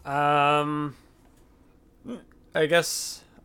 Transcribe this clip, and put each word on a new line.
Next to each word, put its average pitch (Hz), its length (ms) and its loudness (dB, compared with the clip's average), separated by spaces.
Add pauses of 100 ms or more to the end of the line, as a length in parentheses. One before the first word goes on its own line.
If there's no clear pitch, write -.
Um, 147 880 2 (1600)
I 156 140 0
guess - 560 -2 (200)